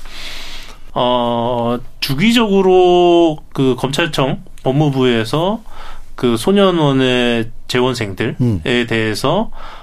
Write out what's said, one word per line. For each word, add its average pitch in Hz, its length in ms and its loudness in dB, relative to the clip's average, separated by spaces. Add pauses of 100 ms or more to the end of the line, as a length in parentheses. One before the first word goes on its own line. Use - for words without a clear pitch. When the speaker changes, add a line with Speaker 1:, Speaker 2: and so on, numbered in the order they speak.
(920)
Speaker 1:
어, 120 840 0 (220)
주기적으로 180 1400 4 (160)
그 131 240 2
검찰청, 147 680 -2 (200)
법무부에서 139 1000 0 (540)
그 120 200 0
소년원의 131 1160 2 (160)
재원생들에 117 760 -2
Speaker 2:
음. 110 220 0
Speaker 1:
대해서, 120 880 0 (320)